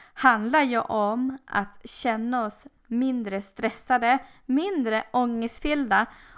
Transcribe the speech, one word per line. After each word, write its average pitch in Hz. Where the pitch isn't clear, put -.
handlar 247
ju 240
om 233
att -
känna 233
oss -
mindre 233
stressade, 254
mindre 269
ångestfyllda 240